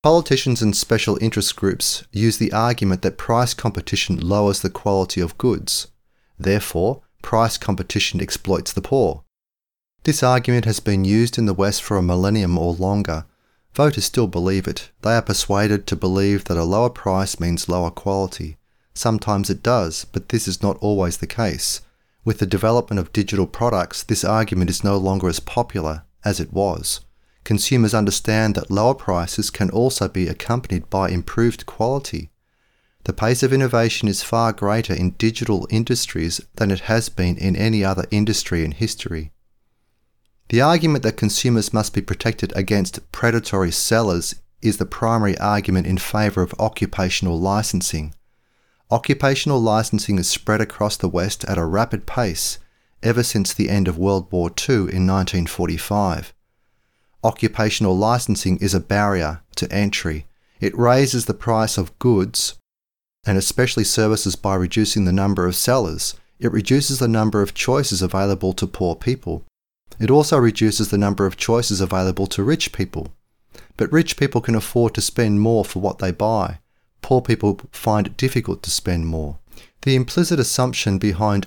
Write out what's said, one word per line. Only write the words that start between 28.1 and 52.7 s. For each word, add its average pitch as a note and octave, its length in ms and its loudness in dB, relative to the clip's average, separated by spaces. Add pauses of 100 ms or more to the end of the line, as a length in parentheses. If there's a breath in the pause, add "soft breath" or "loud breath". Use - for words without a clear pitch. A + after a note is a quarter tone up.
that - 160 -4
lower A2 240 2
prices F2+ 560 -2
can G2 200 -2
also A#2 360 0
be F#2 220 -2
accompanied G2 600 -4
by F#2+ 200 0
improved A2+ 580 0
quality. A2+ 640 -4 (720)
The - 100 -4
pace A#2+ 300 0
of C3 100 2
innovation A#2 540 2
is G2 160 -2
far A2+ 300 0
greater G#2 420 0
in F2+ 180 0
digital A2+ 560 -2
industries A2 720 -2 (140)
than G#2 160 0
it F2+ 100 0
has A2+ 280 0
been F2+ 300 0
in F#2 180 0
any G#2+ 260 2
other F#2+ 300 0
industry G#2 520 0
in D#2 60 -2
history. D#2+ 600 -6 (1160)
The A2+ 100 4
argument D#3 420 4
that A2 140 0
consumers A2 560 2
must G#2+ 200 0
be G#2 80 0
protected - 540 -4
against G2+ 560 -2
predatory G#2+ 600 0
sellers G#2 640 0 (240)
is A2 160 2
the F2 100 -2
primary A2+ 520 0
argument G2 500 2
in F#2 100 0
favour G#2 440 0
of - 180 -2
occupational F#2 800 0
licensing. F#2 720 -2 (760)
Occupational C3+ 720 2
licensing G#2+ 560 2
is F2 120 0
spread - 320 0
across G#2 360 -2
the F#2 120 -2
West F2+ 380 -2
at F#2 120 -2
a E2+ 60 0
rapid G2+ 420 -2
pace - 540 -4 (420)